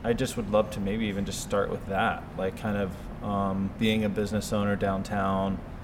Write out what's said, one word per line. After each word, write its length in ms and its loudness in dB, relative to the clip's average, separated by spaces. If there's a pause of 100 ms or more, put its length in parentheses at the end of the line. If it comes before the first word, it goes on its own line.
I 100 2
just 220 0
would 140 -2
love 220 4
to 80 -6
maybe 260 0
even 200 0
just 160 -4
start 280 0
with 160 -4
that, 380 0 (120)
like, 220 -2
kind 180 -2
of, 480 -4
um, 540 0
being 260 4
a 60 2
business 420 0
owner 240 2
downtown, 840 0 (240)